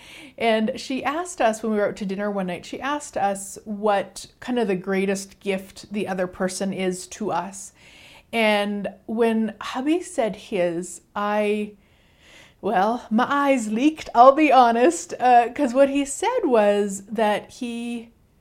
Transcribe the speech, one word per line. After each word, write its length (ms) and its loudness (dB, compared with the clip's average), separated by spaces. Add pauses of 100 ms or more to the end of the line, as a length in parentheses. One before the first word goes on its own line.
(380)
And 400 0
she 240 -6
asked 380 -6
us, 240 0
when 80 -2
we 60 0
were 100 2
out 80 -4
to 100 -8
dinner 240 -4
one 180 -4
night, 180 -8
she 160 -12
asked 340 -6
us 480 -4
what 640 -2 (160)
kind 180 -2
of 80 0
the 80 0
greatest 640 -4
gift 540 -8
the 160 -4
other 180 -2
person 460 -4
is 340 -4
to 240 -6
us. 400 -8 (640)
And 560 0 (160)
when 560 0
hubby 400 -2
said 340 -4
his, 640 -4 (160)
I, 600 -2 (840)
well, 500 0
my 160 2
eyes 460 2
leaked, 420 0
I'll 200 10
be 180 4
honest, 680 4
uh, 380 6
'cause 180 0
what 140 6
he 160 0
said 400 -2
was 600 2
that 480 -2
he, 600 -8 (300)